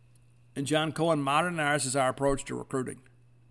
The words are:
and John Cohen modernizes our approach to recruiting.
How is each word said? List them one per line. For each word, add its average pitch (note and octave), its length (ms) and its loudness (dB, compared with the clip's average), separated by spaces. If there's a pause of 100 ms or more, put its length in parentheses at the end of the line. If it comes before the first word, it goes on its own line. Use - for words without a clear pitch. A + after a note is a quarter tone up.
(560)
and C#3+ 100 -4
John D#3 280 0
Cohen D#3+ 280 2
modernizes D3 760 0
our B2+ 100 4
approach C#3 360 0
to - 100 -6
recruiting. B2 460 -6 (500)